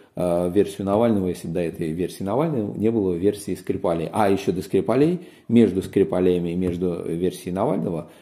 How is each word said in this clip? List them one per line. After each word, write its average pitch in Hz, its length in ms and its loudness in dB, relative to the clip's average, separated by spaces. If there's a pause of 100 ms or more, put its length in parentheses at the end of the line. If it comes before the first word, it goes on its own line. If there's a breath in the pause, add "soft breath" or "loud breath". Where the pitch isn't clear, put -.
(160 loud breath)
э, 87 320 0
в 87 60 -4
версию 98 320 2
Навального, 104 420 2
если 85 200 -6
бы 82 60 -4
до 90 60 -2
этой 82 320 -4
версии 85 320 -6
Навального 117 520 -2
не 110 140 2
было 98 240 0
версии 98 400 -2
Скрипалей. 90 580 -2
А 104 180 2
ещё 98 220 0
до 87 80 -2
Скрипалей, 127 600 2 (280 loud breath)
между 107 320 6
Скрипалями 90 720 2
и 85 60 -4
между 90 500 -2
версией 87 480 -4
Навального, 95 560 -2 (100 loud breath)